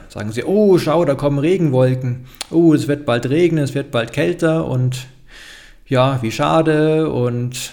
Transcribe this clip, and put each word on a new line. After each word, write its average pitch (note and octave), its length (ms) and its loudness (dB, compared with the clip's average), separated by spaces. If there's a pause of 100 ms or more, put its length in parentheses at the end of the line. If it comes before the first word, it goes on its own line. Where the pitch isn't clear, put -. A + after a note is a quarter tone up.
Sagen G#2 240 -10
sie, A#2+ 120 -6
„Oh, G3 340 4
schau, D#3 260 0
da C#3 100 0
kommen C#3+ 240 -2
Regenwolken. B2+ 880 0 (240)
Oh, E3 240 4
es B2 140 0
wird C#3+ 180 -4
bald A#2+ 220 0
regnen, D#3+ 360 0
es B2+ 100 -4
wird C#3 160 -6
bald A#2 220 -4
kälter D#3+ 540 -2
und B2+ 400 -2 (800)
ja, C3 360 0
wie A2 100 -4
schade D#3 760 2
und B2 640 -4